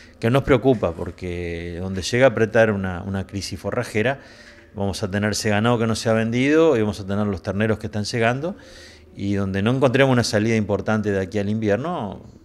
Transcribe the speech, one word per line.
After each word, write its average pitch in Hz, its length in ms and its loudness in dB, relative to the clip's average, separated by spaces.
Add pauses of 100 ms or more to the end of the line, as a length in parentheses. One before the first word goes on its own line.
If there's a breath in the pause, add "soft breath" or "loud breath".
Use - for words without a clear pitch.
(220 loud breath)
que 120 100 0
nos 135 120 4
preocupa 120 500 2
porque 87 880 -8
donde 95 200 -6
llega 123 260 4
a - 20 2
apretar 110 420 4
una, 95 320 -4
una 98 240 -6
crisis 95 320 -8
forrajera, 113 600 -2 (520 loud breath)
vamos 98 300 -4
a 95 80 -4
tener 104 220 0
ese 107 160 -2
ganado 110 280 2
que 113 80 -2
no 110 100 0
se 113 140 -2
ha 110 40 4
vendido 127 640 4
y 110 40 2
vamos 104 200 -2
a 92 40 -12
tener 101 220 -2
los 95 160 -4
terneros 107 340 0
que 110 100 -8
están 104 180 -4
llegando, 127 500 -2 (640 loud breath)
y 101 160 -2
donde 98 280 0
no 113 100 2
encontremos 131 420 4
una 120 100 4
salida 113 320 0
importante 104 560 0
de 95 80 0
aquí 98 200 -2
al 101 100 -2
invierno, 110 760 -2 (220)